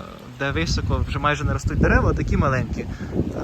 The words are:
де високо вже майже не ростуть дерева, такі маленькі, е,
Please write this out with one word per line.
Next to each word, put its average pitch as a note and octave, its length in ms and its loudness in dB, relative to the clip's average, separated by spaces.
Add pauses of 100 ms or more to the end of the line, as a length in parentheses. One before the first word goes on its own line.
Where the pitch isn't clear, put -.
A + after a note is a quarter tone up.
(400)
де C#3 120 -2
високо D3 560 0
вже C#3+ 120 -4
майже C#3+ 240 2
не C#3 100 0
ростуть C#3 260 0
дерева, F3 340 6
такі D#3+ 240 0
маленькі, C3 440 0
е, - 60 -8 (560)